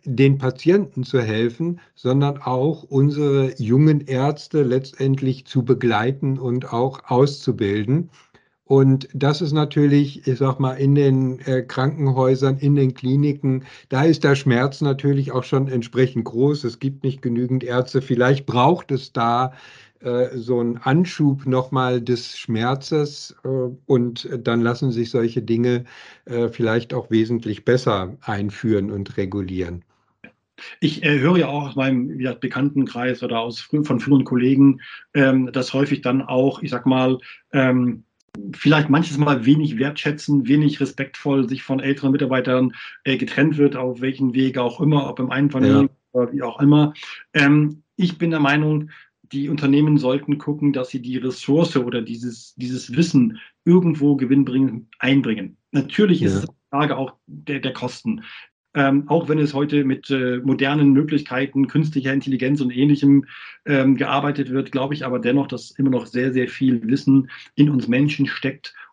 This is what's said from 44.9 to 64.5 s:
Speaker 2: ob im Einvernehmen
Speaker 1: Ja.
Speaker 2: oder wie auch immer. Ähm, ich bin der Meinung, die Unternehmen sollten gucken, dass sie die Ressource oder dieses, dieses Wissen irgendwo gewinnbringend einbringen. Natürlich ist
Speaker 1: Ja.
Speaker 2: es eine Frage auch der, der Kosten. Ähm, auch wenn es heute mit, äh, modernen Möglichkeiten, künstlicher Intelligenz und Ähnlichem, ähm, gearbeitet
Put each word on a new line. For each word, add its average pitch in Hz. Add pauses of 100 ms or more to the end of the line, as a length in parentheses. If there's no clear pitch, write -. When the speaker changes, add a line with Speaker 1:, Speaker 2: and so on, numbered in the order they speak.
Speaker 2:
ob -
im 127
Einvernehmen 135
Speaker 1:
Ja. 135 (240)
Speaker 2:
oder 123
wie 139
auch 117
immer. 147 (380)
Ähm, 151 (140)
ich 175
bin 170
der 160
Meinung, 151 (420)
die 139
Unternehmen 147
sollten 139
gucken, 147
dass 127
sie 131
die 127
Ressource 135
oder 123
dieses, 117
dieses 123
Wissen 143 (260)
irgendwo 151
gewinnbringend 127 (120)
einbringen. 120 (160)
Natürlich 175
ist 98
Speaker 1:
Ja. 95
Speaker 2:
es -
eine - (140)
Frage 139
auch 131 (120)
der, 143
der 127
Kosten. - (520)
Ähm, 139
auch 160
wenn 156
es 147
heute 143
mit, 131
äh, 127
modernen 139
Möglichkeiten, 139
künstlicher 147
Intelligenz 135
und 123
Ähnlichem, 139 (400)
ähm, 135
gearbeitet 139